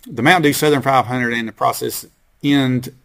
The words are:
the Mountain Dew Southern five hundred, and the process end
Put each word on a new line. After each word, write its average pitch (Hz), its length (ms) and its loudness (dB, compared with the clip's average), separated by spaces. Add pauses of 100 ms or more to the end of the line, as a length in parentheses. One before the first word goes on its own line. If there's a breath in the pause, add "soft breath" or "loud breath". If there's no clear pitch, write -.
the 117 160 -8
Mountain 170 220 4
Dew 147 100 4
Southern 147 260 2
five 131 260 2
hundred, 123 280 -2
and 117 120 -4
the 110 60 -12
process 120 540 -4 (360)
end 131 520 0 (100)